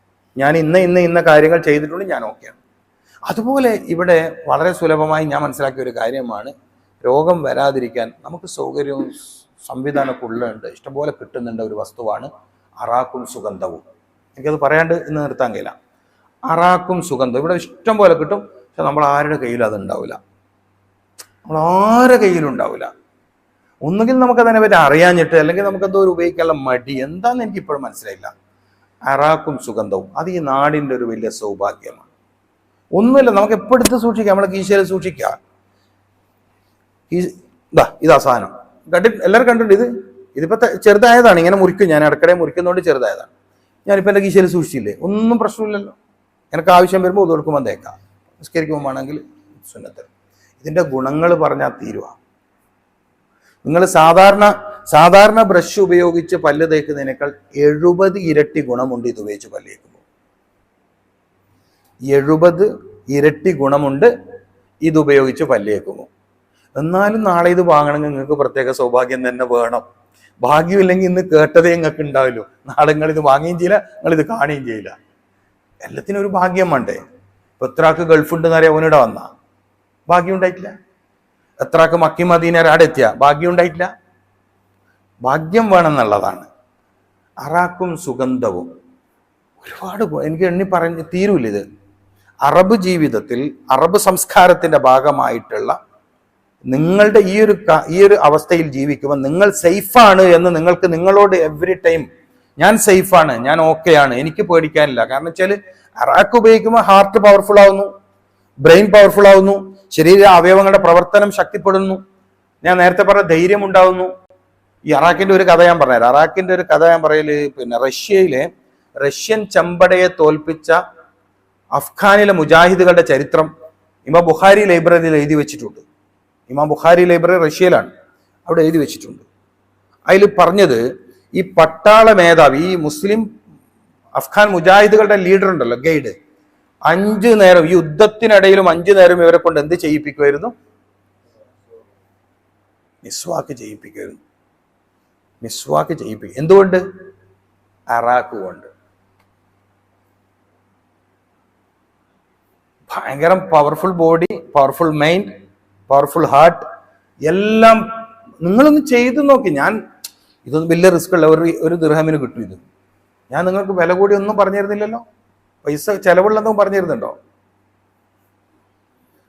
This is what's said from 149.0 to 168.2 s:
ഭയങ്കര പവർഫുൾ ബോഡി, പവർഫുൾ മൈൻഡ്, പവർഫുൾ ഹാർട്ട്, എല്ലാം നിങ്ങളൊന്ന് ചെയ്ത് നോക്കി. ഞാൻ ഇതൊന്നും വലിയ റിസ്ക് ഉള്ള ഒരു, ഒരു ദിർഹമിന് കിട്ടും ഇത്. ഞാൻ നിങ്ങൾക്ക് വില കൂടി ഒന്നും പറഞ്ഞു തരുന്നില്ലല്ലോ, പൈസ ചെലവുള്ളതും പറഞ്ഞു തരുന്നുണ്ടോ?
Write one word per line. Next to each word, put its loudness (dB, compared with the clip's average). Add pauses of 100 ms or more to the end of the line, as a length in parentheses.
ഭയങ്കര -4 (220)
പവർഫുൾ -2
ബോഡി, 0 (240)
പവർഫുൾ 0 (100)
മൈൻഡ്, -2 (600)
പവർഫുൾ 0
ഹാർട്ട്, 4 (560)
എല്ലാം 2 (640)
നിങ്ങളൊന്ന് 2
ചെയ്ത് 0
നോക്കി. 2 (100)
ഞാൻ 0 (760)
ഇതൊന്നും -4
വലിയ 2
റിസ്ക് -4
ഉള്ള 2
ഒരു, 0 (220)
ഒരു -2
ദിർഹമിന് -2
കിട്ടും -12
ഇത്. -18 (760)
ഞാൻ -6
നിങ്ങൾക്ക് -4
വില 0
കൂടി 2
ഒന്നും -6
പറഞ്ഞു -2
തരുന്നില്ലല്ലോ, -8 (640)
പൈസ -6 (160)
ചെലവുള്ളതും 0
പറഞ്ഞു -2
തരുന്നുണ്ടോ? -8 (2250)